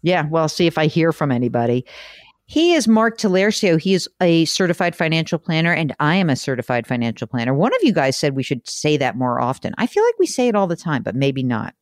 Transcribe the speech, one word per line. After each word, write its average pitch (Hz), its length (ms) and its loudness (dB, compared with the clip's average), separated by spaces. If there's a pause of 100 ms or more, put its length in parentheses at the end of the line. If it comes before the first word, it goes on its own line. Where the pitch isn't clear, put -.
Yeah, 170 220 0
well, 156 220 0
see 180 160 0
if 165 100 0
I 160 100 2
hear 160 260 2
from 147 200 -2
anybody. 120 500 0 (640)
He 339 300 2
is 247 120 2
Mark 220 300 2
Talercio. 190 640 2
He 185 140 0
is 180 120 -2 (140)
a 165 240 4
certified 175 500 -2
financial 160 440 -2
planner, 165 340 0
and 151 260 -2
I 151 180 2
am 190 120 2
a 131 80 2
certified 123 500 -2
financial 117 400 -4
planner. 123 280 -2
One 208 200 0
of 494 80 -2
you 247 120 2
guys 135 240 0
said 139 180 -2
we 135 60 -2
should 127 260 -6
say 151 300 -2
that 123 180 -2
more 123 240 -2
often. 123 380 -4
I 226 80 -2
feel 415 180 0
like 466 140 0
we 370 80 2
say 247 220 0
it 226 60 0
all 196 120 2
the 170 100 -4
time, 151 260 -4
but - 120 -6
maybe 135 280 0
not. 117 400 -4